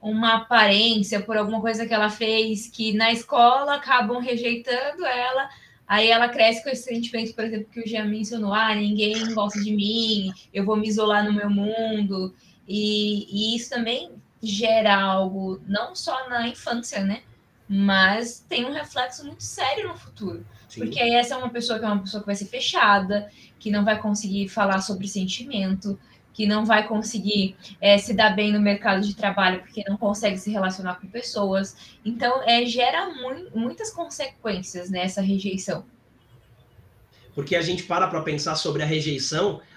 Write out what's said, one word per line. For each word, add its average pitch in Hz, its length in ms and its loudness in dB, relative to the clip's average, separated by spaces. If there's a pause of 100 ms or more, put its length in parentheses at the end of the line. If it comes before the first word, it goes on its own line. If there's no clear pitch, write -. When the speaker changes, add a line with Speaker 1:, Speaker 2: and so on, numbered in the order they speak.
Speaker 1:
uma 220 340 2
aparência, 214 880 4
por 214 160 -4
alguma 214 240 0
coisa 226 260 -2
que 226 80 0
ela 214 160 2
fez, 220 580 0
que 220 240 -4
na 226 200 4
escola 254 640 4
acabam 247 440 2
rejeitando 247 840 -2
ela, 254 440 -2 (380)
aí 214 240 4
ela 233 180 6
cresce 233 340 2
com 294 60 -8
esse 247 140 -4
sentimento, 233 520 -6
por 220 100 -6
exemplo, 220 280 -6
que 233 80 -10
o 220 60 -10
Jean 214 180 -4
mencionou, 214 480 -2
"Ah, 220 220 2
ninguém 208 600 0
gosta 208 260 0
de 214 120 -2
mim, 208 600 0 (200)
eu 196 120 -2
vou 214 120 2
me 214 120 0
isolar 208 360 2
no 208 80 0
meu 208 160 0
mundo", 208 840 -2 (340)
e, 208 600 0
e 214 260 -2
isso - 140 -8
também 240 400 -4 (320)
gera 214 580 4
algo, 190 640 0
não 208 280 -4
só 262 340 -6
na 233 180 -2
infância, 240 560 -6
né? 196 200 -2 (460)
Mas 196 800 2
tem 247 160 -2
um 277 80 -6
reflexo 285 520 -6
muito 302 180 -14
sério 381 460 -4
no 339 80 -10
futuro. - 480 -10 (240)
Speaker 2:
Sim. - 120 -14
Speaker 1:
Porque - 200 -4
aí 240 140 4
essa 240 200 4
é - 20 -4
uma 254 120 -6
pessoa 233 300 -4
que 220 60 -6
é 220 40 -2
uma 196 140 0
pessoa 208 180 -8
que - 60 -12
vai 202 80 -2
ser 202 120 -6
fechada, 208 840 2 (280)
que 214 120 -6
não 208 140 2
vai 214 160 4
conseguir 202 480 -2
falar 196 320 0
sobre 196 280 -6
sentimento, 190 880 -4 (340)
que 214 140 -2
não 214 200 2
vai 208 200 6
conseguir, 208 680 -2 (240)
é, 202 160 8
se 202 160 -2
dar 208 240 4
bem 208 160 2
no 208 80 4
mercado 202 400 2
de 208 160 -2
trabalho, 185 440 0
porque - 280 -12
não 202 80 -2
consegue 202 420 0
se 208 120 -6
relacionar 185 500 -4
com 190 60 -14
pessoas. 196 680 -2 (300)
Então, 247 380 0
é, 240 240 4
gera 254 420 2
mui-, 277 460 -10
muitas 240 360 -4
consequências, 202 1000 -8
né, 180 120 -2
essa 190 200 -2
rejeição. 190 600 -2 (1500)
Speaker 2:
Porque 160 220 -2
a 165 60 2
gente 180 200 -2
para 180 240 0
pra 165 160 -4
pensar 151 320 -4
sobre 151 280 -2
a 147 40 -2
rejeição, 156 760 -2 (160)